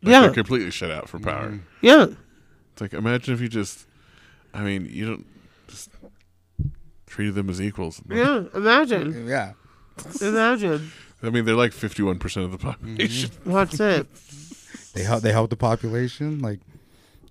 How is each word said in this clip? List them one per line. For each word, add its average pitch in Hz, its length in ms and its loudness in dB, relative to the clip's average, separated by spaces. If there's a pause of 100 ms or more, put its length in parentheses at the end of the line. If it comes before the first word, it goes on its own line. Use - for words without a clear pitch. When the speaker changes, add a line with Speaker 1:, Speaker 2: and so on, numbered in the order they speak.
Speaker 1:
Like, 190 100 2
Speaker 2:
Yeah. 262 100 12
Speaker 1:
they're 185 100 8
completely 113 400 -2
shut 87 180 -6
out 78 180 -8
from - 140 -14
power. 69 280 -4
Speaker 3:
Mm-hmm. 104 80 -10 (240)
Speaker 2:
Yeah. 254 240 12 (680)
Speaker 1:
It's - 100 -12
like, 101 100 -8
imagine 120 400 -2
if 120 80 -4
you 120 80 -4
just, 110 380 -6 (680)
I 104 100 -10
mean, 98 280 -4
you 85 160 -8
don't 113 200 -10 (400)
just - 220 -20 (1160)
treated 101 280 -4
them 98 140 -2
as 92 140 -4
equals. 98 440 -6
Speaker 2:
Yeah, 240 380 0 (100)
imagine. 202 720 0
Speaker 3:
Yeah. 117 260 -4 (680)
Speaker 2:
Imagine. 208 680 0 (320)
Speaker 1:
I 117 80 -4
mean, 117 160 0
they're, 113 80 4
like, 120 180 2
fifty-one 98 460 -2
percent 95 260 -4
of 90 80 -6
the 90 60 -12
Speaker 3:
Mm-hmm. 135 100 -6
Speaker 1:
population. 120 640 -6 (160)
Speaker 2:
That's 185 340 0
it. 190 260 2 (920)
Speaker 3:
They 95 80 -4
help, 110 180 0
they 110 100 2
help 110 180 2
the 117 60 -4
population. 123 840 -4
Like, 107 200 -6 (720)